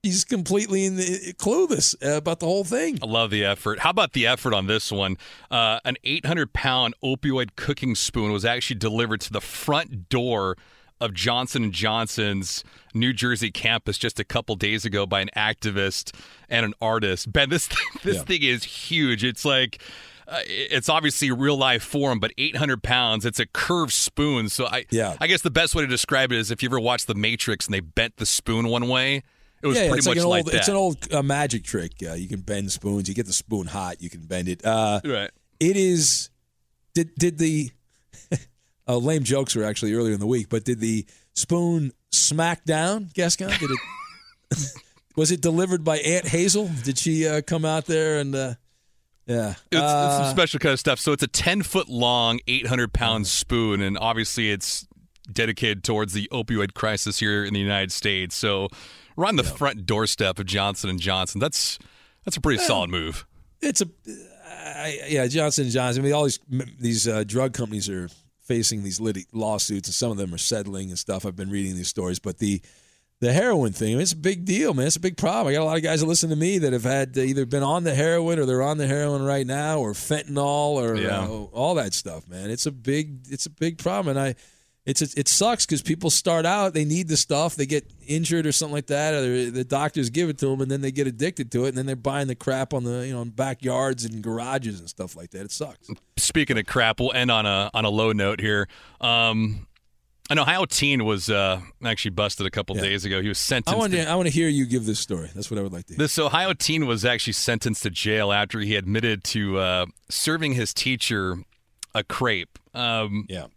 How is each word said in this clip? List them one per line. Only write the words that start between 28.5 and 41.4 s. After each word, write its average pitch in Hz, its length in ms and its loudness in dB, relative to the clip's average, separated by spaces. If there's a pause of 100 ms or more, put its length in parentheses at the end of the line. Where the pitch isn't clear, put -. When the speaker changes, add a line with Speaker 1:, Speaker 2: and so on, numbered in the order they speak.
Speaker 2:
one 120 180 2
way, 131 380 2 (380)
it 147 60 0
was 135 80 4
Speaker 1:
Yeah, 214 80 4
yeah, 165 60 4
Speaker 2:
pretty 131 80 2
Speaker 1:
it's 143 80 4
like 175 100 4
Speaker 2:
much 170 80 4
Speaker 1:
an 175 60 4
Speaker 2:
like 175 160 4
Speaker 1:
old, - 80 0
it's 104 120 4
Speaker 2:
that. 202 60 4
Speaker 1:
an 196 40 2
old, 185 380 0
uh, 143 80 2
magic 139 420 0
trick. 85 280 -4 (140)
Uh, 80 80 -8
you 90 140 -6
can 98 120 -6
bend 101 320 -4
spoons. 101 360 -2
You 98 60 -4
get 117 120 -2
the 92 60 -4
spoon 98 340 -2
hot, 90 360 -6
you 85 80 -8
can 85 120 -16
bend 90 260 -4
it. 90 160 -6
Uh, 110 400 2
Speaker 2:
Right. 113 260 -2 (300)
Speaker 1:
it 180 160 4
is, 180 540 2 (640)
did, 165 220 0
did 160 220 2
the, 156 320 0 (600)
<laughs> - 580 -8
uh, 123 100 2
lame 147 260 0
jokes 135 320 0
were 107 80 0
actually 107 300 0
earlier 113 200 2
in 98 60 -4
the 104 60 -4
week, 117 220 0
but 110 160 -2
did 120 160 0
the 110 260 0 (280)
spoon 170 580 0 (200)